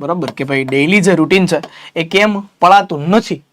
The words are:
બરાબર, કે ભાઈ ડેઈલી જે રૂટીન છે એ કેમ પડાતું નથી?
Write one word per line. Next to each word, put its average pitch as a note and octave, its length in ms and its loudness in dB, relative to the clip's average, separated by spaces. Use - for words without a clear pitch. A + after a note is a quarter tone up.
બરાબર, D3 300 -6
કે - 140 -10
ભાઈ C3+ 200 -4
ડેઈલી C#3+ 360 0
જે F#3 140 2
રૂટીન E3+ 320 2
છે G3 160 -2
એ E3 80 -4
કેમ G3 360 0
પડાતું F#3 680 0
નથી? F#3+ 340 0